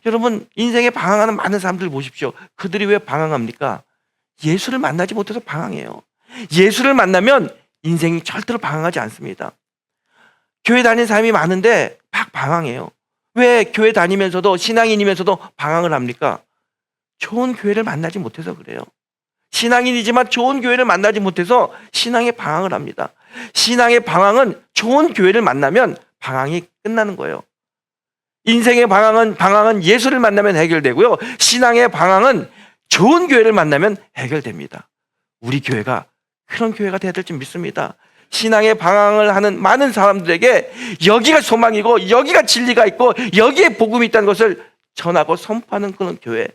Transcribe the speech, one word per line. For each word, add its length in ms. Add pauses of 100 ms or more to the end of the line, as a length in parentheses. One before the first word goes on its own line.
여러분, 520
인생에 340
방황하는 460
많은 240
사람들 300
보십시오. 420 (240)
그들이 300
왜 120
방황합니까? 840 (600)
예수를 380
만나지 340
못해서 240
방황해요. 640 (500)
예수를 400
만나면 640 (280)
인생이 400
절대로 360
방황하지 420
않습니다. 520 (1120)
교회 180
다니는 240
사람이 260
많은데 680 (120)
막 220
방황해요. 580 (440)
왜 300
교회 280
다니면서도, 640
신앙인이면서도 840 (180)
방황을 360
합니까? 480 (800)
좋은 360
교회를 280
만나지 360
못해서 380
그래요. 240 (720)
신앙인이지만 800
좋은 300
교회를 240
만나지 360
못해서 520 (200)
신앙에 380
방황을 420
합니다. 380 (420)
신앙의 480
방황은 600 (120)
좋은 400
교회를 300
만나면 540 (240)
방황이 420 (200)
끝나는 340
거예요. 260 (1000)
인생의 420
방황은, 480
방황은 500
예수를 360
만나면 360
해결되고요. 640 (200)
신앙의 500
방황은 600 (400)
좋은 400
교회를 240
만나면 440 (200)
해결됩니다. 720 (520)
우리 200
교회가 460 (400)
그런 260
교회가 260
돼야 140
될 120
줄 140
믿습니다. 560 (400)
신앙의 400
방황을 600
하는 280
많은 300
사람들에게 800 (340)
여기가 340
소망이고 680
여기가 320
진리가 440
있고 280 (220)
여기에 400
복음이 300
있다는 200
것을 380 (300)
전하고 420
선포하는 560
그런 280
교회. 340